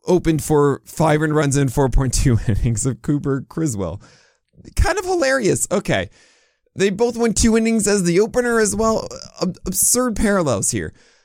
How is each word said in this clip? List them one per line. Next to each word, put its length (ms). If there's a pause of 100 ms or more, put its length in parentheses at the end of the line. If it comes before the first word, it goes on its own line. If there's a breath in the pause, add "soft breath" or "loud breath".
opened 360
for 420
five 360
earned 140
runs 200
in 140
four 200
point 240
two 300
<laughs> 40
innings 400
of 160
Cooper 440
Criswell. 540 (720 soft breath)
Kind 220
of 80
hilarious. 680
Okay. 380 (640 soft breath)
They 140
both 260
went 220
two 180
innings 320
as 160
the 160
opener 400
as 160
well. 320 (340)
Ab-, 240
absurd 500
parallels 560
here. 220 (320 soft breath)